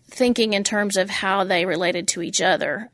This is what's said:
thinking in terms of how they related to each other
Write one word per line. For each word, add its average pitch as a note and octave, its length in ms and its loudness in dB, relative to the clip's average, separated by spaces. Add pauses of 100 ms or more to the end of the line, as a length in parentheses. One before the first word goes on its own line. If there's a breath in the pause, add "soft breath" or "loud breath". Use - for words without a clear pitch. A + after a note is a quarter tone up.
thinking A#3+ 420 2
in G3+ 140 2
terms G#3 320 -2
of F#3+ 120 2
how G3 360 0
they F3+ 200 2
related F3 440 0
to F3+ 120 -2
each F#3 200 -2
other F3 520 0